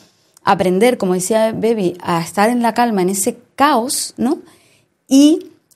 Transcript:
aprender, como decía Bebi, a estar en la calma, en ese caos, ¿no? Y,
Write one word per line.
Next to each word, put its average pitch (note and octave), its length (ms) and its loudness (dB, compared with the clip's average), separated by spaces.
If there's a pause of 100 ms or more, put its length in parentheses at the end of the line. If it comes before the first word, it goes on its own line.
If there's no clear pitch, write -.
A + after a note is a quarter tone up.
(440)
aprender, F#3+ 540 2
como F#3 160 -2
decía A3 380 -2
Bebi, G3+ 500 -2
a E3+ 180 -2
estar F#3+ 300 0
en B3 100 -2
la A3+ 140 0
calma, A#3 260 0
en F3+ 80 0
ese G3+ 300 -4 (180)
caos, C#4 600 -2
¿no? C#4+ 220 -2 (680)
Y, D4 380 4 (300)